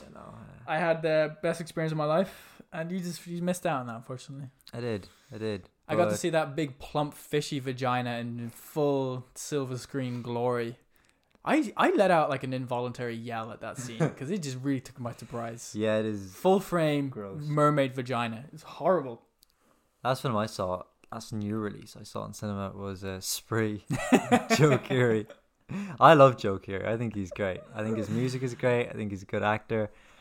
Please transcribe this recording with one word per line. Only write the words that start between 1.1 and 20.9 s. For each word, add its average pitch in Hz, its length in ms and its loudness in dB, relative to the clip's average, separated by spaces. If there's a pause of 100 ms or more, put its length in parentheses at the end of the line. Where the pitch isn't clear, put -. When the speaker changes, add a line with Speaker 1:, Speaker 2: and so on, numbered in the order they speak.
Speaker 2:
best 170 200 0
experience 160 300 -2
of 156 60 -2
my 151 80 0
life, - 560 0 (100)
and 165 200 -6
you 190 80 -4
just, 175 280 -8
you 175 140 -6
missed 180 240 -2
out 143 160 0
on 123 60 -8
that, 113 100 -8
unfortunately. 131 520 -12 (240)
Speaker 1:
I 120 60 -8
did. 110 280 -4 (260)
I 110 40 -10
did. 104 320 -4 (180)
Speaker 2:
I 156 80 -2
got - 100 6
to - 60 2
Speaker 1:
But 170 80 0
Speaker 2:
see 175 100 -2
that 156 260 0
big, 147 240 -4
plump, 147 340 -4
fishy - 460 -2
vagina 127 580 -2
in 117 320 -6
full 135 880 -2
silver 131 420 -4
screen 123 440 -6
glory. 120 560 -2 (680)
I, 247 300 2
I 233 160 4
let 214 180 6
out, 156 200 4
like, 135 160 -2
an 131 80 -4
involuntary 123 600 -4
yell 113 360 -8
at 104 80 -14
that 117 180 -10
scene 123 220 -10
Speaker 1:
<laughs> 156 180 0
Speaker 2:
'cause 139 140 -6
it 208 100 -4
just 131 220 -6
really 139 160 0
took - 200 -16
my 120 120 -8
surprise. 117 640 -10
Speaker 1:
Yeah, 107 220 2
it 110 80 2
is 98 280 -6
Speaker 2:
Full 185 280 4
frame 151 480 0
Speaker 1:
gross. 104 340 -10
Speaker 2:
mermaid 147 500 4
vagina. 120 600 -4
It's 156 100 -18
horrible. 139 600 0 (840)
Speaker 1:
Last 131 160 2
film 120 160 0
I 107 80 2
saw, 92 380 -2 (280)